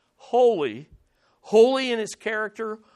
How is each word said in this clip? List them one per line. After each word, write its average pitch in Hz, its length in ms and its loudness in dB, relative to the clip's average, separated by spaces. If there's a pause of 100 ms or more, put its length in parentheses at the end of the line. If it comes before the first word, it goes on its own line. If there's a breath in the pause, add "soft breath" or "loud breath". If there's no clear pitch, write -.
(160)
holy. 165 720 0 (520)
Holy 254 520 2
in 233 60 -4
his 208 160 -8
character, 214 640 -8 (180 soft breath)